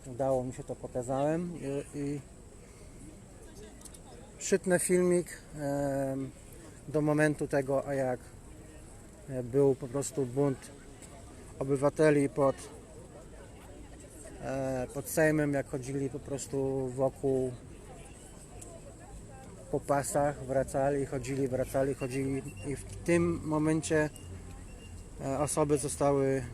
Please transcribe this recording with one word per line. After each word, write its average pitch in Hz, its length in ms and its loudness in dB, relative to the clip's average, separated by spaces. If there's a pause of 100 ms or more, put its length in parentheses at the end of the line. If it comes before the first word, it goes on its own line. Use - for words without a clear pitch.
udało 131 380 2
mi 127 80 -6
się, 135 120 -8
to 127 120 -6
pokazałem 143 840 0
i, 139 380 -4
i 143 220 -2 (2250)
szczytny 185 400 4
filmik, 180 480 4 (280)
em, 139 760 0 (580)
do 147 120 2
momentu 151 480 4
tego, 135 400 2
a 143 60 0
jak, 127 260 2 (1080)
e, 131 140 -2
był 135 320 6
po 131 140 -8
prostu 135 380 0
bunt 135 320 2 (1000)
obywateli 143 680 6
pod, 135 280 4 (1900)
e, 131 520 -2
pod 139 140 -6
Sejmem, 156 440 6
jak 139 160 0
chodzili 135 420 -2
po 139 80 -6
prostu 135 680 -2
wokół, 131 640 2 (2250)
po 147 100 0
pasach, 143 680 2
wracali, 135 600 2
chodzili, 135 420 0
wracali, 131 460 2
chodzili 135 480 -2 (240)
i 139 100 -2
w - 80 -8
tym 170 600 2
momencie, 156 640 4 (1120)
e, 135 140 0
osoby 147 400 4
zostały 139 640 4 (120)